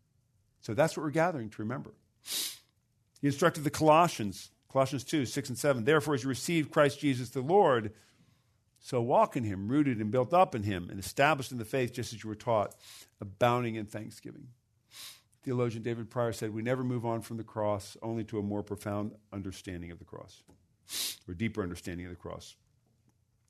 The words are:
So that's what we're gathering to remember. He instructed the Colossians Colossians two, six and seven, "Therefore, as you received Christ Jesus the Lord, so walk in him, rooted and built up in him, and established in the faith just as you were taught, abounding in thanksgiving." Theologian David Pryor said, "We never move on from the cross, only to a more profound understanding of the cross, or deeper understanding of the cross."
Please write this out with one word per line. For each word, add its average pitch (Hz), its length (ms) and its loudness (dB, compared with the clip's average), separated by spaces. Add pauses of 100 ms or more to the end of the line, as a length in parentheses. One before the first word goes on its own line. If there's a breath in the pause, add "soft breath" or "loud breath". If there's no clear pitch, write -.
(600)
So 113 120 -6
that's 156 220 2
what 151 80 -6
we're 156 60 -2
gathering 151 400 0
to - 140 -12
remember. 113 280 -6 (1300 loud breath)
He 143 80 0
instructed 160 360 2
the 139 80 2
Colossians 156 800 4 (200)
Colossians 131 320 2
two, 147 220 0
six - 240 -4
and 120 80 -4
seven, 131 260 2
"Therefore, 147 300 4
as 123 100 0
you 135 60 -2
received 151 420 0
Christ 143 280 4
Jesus 127 300 0
the 135 120 -4
Lord, 135 520 4 (840 soft breath)
so 123 220 -2
walk 160 360 4
in 127 60 -2
him, 98 240 -2
rooted 131 320 2
and 107 120 -2
built 127 220 2
up 180 220 4
in 104 80 -2
him, 90 260 -2
and 98 100 -10
established 139 520 2
in 127 60 -8
the 110 80 -6
faith 127 280 -2
just 120 200 -6
as 104 100 -16
you 110 60 -8
were 107 60 -6
taught, 110 380 0 (460 loud breath)
abounding 120 560 0
in 107 100 -6
thanksgiving." 113 640 -14 (960 loud breath)
Theologian 120 400 -2
David 117 260 -4
Pryor 117 240 0
said, 107 200 -4
"We 110 80 -4
never 127 220 0
move 123 220 0
on 113 160 0
from 113 160 -8
the 110 60 -8
cross, 104 580 -2
only 113 240 -2
to 107 140 -4
a 101 40 -2
more 101 200 -2
profound 104 500 -4 (200)
understanding 92 580 -8
of 85 80 -16
the 87 60 -18
cross, - 380 -18 (840 loud breath)
or 92 60 -8
deeper 107 300 -2
understanding 87 420 -8
of 87 60 -12
the 87 40 -12
cross." 85 400 -14 (960)